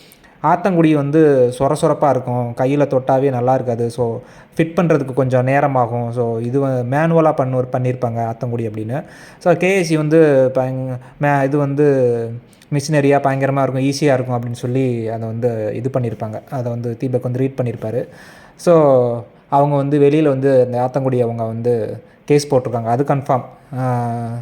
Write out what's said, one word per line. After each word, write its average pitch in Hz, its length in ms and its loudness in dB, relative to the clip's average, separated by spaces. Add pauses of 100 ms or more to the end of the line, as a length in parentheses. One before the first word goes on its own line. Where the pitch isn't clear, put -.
(440)
"ஆத்தங்குடி 170 500 2
வந்து 143 680 4
சொர 147 220 0
சொரப்பா 151 280 2
இருக்கும், 123 480 -2
கையில 139 300 0
தொட்டாவே 135 440 2
நல்லா 127 220 0
இருக்காது. 120 360 -2
So, 117 320 -4 (360)
ஃபிட் 165 180 -2
பண்றதுக்கு 156 380 0
கொஞ்சம் 127 300 2
நேரம் 135 320 2
ஆகும். 120 360 -2
So, 117 280 -2
இது 127 280 -2
வ-, - 20 0
மேனுவலா 151 680 2
பண்ணுவார், 127 340 0
பண்ணியிருப்பாங்க 120 640 -2
ஆத்தங்குடி" 117 340 -6
அப்படின்னு. 110 340 -8 (340)
So, 180 160 2
கே 180 220 0
ஏ 190 80 0
சி 160 140 0
வந்து 151 560 4
பயங்-, 131 440 -4 (240)
மே-, 143 220 2
இது 139 140 0
வந்து 139 720 2 (440)
மிஷினரியா 143 460 2
பயங்கரமா 139 420 0
இருக்கும், 131 220 0
ஈஸியா 139 300 0
இருக்கும் 123 280 -2
அப்படின்னு 120 140 -6
சொல்லி 123 520 -2
அதை 113 200 -6
வந்து 113 480 -2
இது 117 180 -4
பண்ணியிருப்பாங்க. 113 560 -4
அதை 123 220 -6
வந்து 117 260 -6
தீபக் 127 260 -4
வந்து 123 160 -4
ரீட் 135 220 -2
பண்ணியிருப்பாரு. 113 460 -6 (480)
So, 131 680 4 (260)
அவங்க 143 260 2
வந்து 143 240 0
வெளியில 147 280 4
வந்து 131 380 4
அந்த 120 240 -2
ஆத்தங்குடி 127 320 -2
அவங்க 117 220 -2
வந்து 113 600 -4 (220)
கேஸ் 147 280 2
போட்டிருக்காங்க. 120 300 0
அது 120 200 0
கன்ஃபார்ம். 139 400 -2 (340)
ஆ, 123 320 -2 (320)